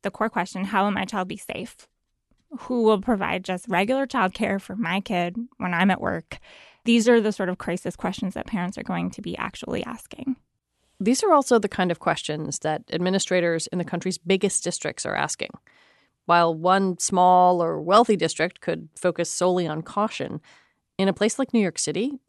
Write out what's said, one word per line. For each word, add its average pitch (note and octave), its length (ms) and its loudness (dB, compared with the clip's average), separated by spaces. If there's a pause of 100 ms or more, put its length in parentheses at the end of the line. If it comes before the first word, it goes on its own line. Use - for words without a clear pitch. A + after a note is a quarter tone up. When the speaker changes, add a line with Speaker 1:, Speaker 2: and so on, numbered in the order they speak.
Speaker 1:
the G3 80 -6
core A3 200 -2
question, F#3 360 -6
"How G3 200 2
will G#3 60 2
my G#3+ 140 -2
child F#3+ 220 -4
be G#3 100 -8
safe? - 500 -12 (760)
Who B3 220 -2
will G#3+ 180 6
provide F#3+ 420 -2
just F#3 240 -6
regular A#3+ 400 0
childcare G3 540 0
for - 140 -12
my G3 260 -2
kid F3 340 -2 (220)
when F3+ 160 -4
I'm F#3 180 4
at - 100 -2
work?" F3+ 380 -6 (460)
These A3+ 220 4
are A#3 140 8
the G#3+ 100 2
sort F#3+ 180 -4
of F3+ 80 -4
crisis F3+ 380 -6
questions F#3 380 -6
that - 140 -8
parents F3+ 300 -6
are - 60 -12
going F3 280 -4
to - 100 -12
be F3 160 -8
actually - 480 -8
asking. - 500 -8 (640)
Speaker 2:
These A#3 240 2
are G4 100 6
also C4+ 260 6
the G3+ 100 0
kind F3+ 220 0
of E3 80 -6
questions D#3 600 -4
that D#3 320 -4
administrators F3 760 0
in F3+ 100 -8
the F3 80 -2
country's F3 320 -4
biggest F#3+ 460 0
districts - 420 -6
are - 100 -4
asking. - 340 -4 (760)
While E3+ 280 4
one F3+ 460 2
small F3+ 640 6
or D#3+ 180 -2
wealthy G#3 340 6
district E3 460 -2
could D#3+ 340 -6
focus F3 340 -2
solely F3+ 380 2
on D#3 140 -4
caution, - 600 -4 (560)
in F#3+ 100 2
a G3 60 2
place - 260 0
like C4+ 140 -2
New A#3 60 4
York F#3 200 0
City, C4 500 -4